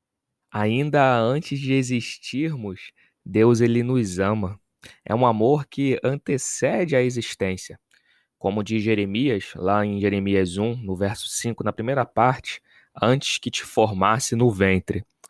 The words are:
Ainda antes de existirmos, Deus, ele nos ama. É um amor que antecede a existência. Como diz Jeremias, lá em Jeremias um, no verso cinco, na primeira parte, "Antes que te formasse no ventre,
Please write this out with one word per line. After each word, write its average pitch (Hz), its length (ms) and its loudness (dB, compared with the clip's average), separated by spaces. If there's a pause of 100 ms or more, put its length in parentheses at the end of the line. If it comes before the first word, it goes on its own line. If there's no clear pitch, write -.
(500)
Ainda 127 680 2
antes 135 420 -2
de 135 140 0
existirmos, 123 1160 -4 (300)
Deus, 110 380 4
ele 120 220 4
nos 117 360 0
ama. 101 400 -2 (460)
É - 100 -2
um 123 120 4
amor 120 400 2
que 139 360 -2
antecede 143 920 -2
a 127 60 4
existência. 110 760 -4 (600)
Como 101 260 -2
diz 110 180 -2
Jeremias, 104 720 0
lá 101 300 2
em 101 160 -2
Jeremias 98 560 2
um, 113 180 -2
no 101 220 -6
verso 98 320 -4
cinco, - 340 -6
na 107 120 -2
primeira 120 320 -2
parte, - 560 0 (360)
"Antes 127 380 2
que - 140 -6
te - 140 -8
formasse 107 680 0
no 120 160 4
ventre, 95 540 0 (260)